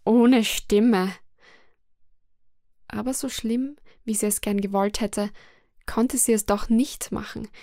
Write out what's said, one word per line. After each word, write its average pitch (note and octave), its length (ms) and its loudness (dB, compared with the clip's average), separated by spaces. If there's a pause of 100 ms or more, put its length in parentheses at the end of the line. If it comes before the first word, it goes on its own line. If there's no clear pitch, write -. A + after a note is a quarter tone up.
ohne A#3 400 6
Stimme. G#3 720 2 (1700)
Aber G#3+ 260 -6
so C4+ 160 -6
schlimm, B3+ 460 -4 (280)
wie A3 100 -4
sie G#3 140 -2
es G#3 140 -2
gern G3+ 200 -2
gewollt G3 400 -2
hätte, G#3 300 -4 (540)
konnte B3 320 0
sie B3 160 2
es G#3+ 120 0
doch G#3 240 -2
nicht A#3 420 0
machen. - 360 -10 (160)